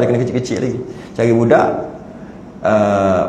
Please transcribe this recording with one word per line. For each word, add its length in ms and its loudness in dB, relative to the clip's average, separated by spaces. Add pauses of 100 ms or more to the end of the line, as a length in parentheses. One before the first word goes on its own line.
dia 80 2
kena 160 2
kecil-kecil 400 -2
lagi. 140 -4 (340)
Cari 180 2
budak, 360 4 (960)
uh, 640 2